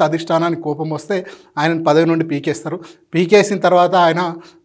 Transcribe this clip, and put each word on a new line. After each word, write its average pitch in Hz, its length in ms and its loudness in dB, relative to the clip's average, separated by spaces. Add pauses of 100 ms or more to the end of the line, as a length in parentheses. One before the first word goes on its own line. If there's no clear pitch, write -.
అధిష్టానానికి 165 580 -2
కోపం 156 300 -6
వస్తే 190 220 -6 (420)
ఆయనను 165 280 0
పదవి 156 240 4
నుండి 160 200 0
పీకేస్తారు. 147 460 -6 (360)
పీకేసిన 190 520 2
తర్వాత 175 280 4 (120)
ఆయన 165 160 2 (440)